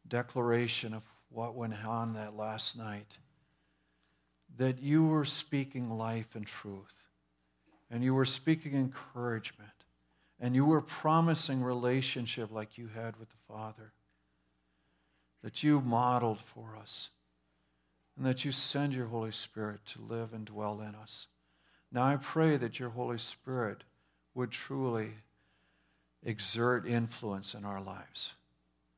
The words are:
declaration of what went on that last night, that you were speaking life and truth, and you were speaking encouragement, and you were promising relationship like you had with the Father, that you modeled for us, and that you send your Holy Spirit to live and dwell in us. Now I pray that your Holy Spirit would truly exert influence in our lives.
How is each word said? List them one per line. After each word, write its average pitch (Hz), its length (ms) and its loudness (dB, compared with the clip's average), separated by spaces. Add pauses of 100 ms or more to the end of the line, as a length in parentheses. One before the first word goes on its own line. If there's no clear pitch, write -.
declaration 120 880 2
of 110 120 -10 (220)
what 117 280 -6
went 110 280 -4
on 113 300 -2
that 107 220 -8
last 110 420 -6
night, 104 400 -10 (1400)
that 127 240 2
you 151 240 6
were 156 180 4
speaking 135 680 -2
life 113 440 -4
and 104 120 -8
truth, - 640 -14 (840)
and 120 140 -2
you 131 100 6
were 135 120 6
speaking 160 480 0
encouragement, 120 960 -2 (680)
and 123 160 0
you 135 100 8
were 156 180 8
promising 156 800 4
relationship 123 920 0
like 107 240 -8
you 117 180 -12
had 113 240 -8
with 113 120 -18
the - 60 -20 (120)
Father, 110 440 -12 (1500)
that - 200 -10
you 147 180 6
modeled 120 600 4
for 113 360 -18
us, - 320 -10 (1080)
and 131 100 -2
that 127 180 2
you 139 80 -2
send 143 400 0
your 127 140 -2
Holy 113 260 -4
Spirit 104 540 -6
to - 160 -14
live 113 320 -6
and 110 100 -8
dwell 104 380 -4
in 107 120 -10
us. - 340 -14 (600)
Now 127 140 2
I 139 120 6
pray 160 420 4
that 117 200 -4
your 123 120 -6
Holy 120 280 -4
Spirit 117 640 -4 (500)
would 123 160 -2
truly 117 600 -2 (1120)
exert 113 640 2
influence 117 680 -2
in 104 100 -10
our 98 160 -6
lives. 95 520 -10 (640)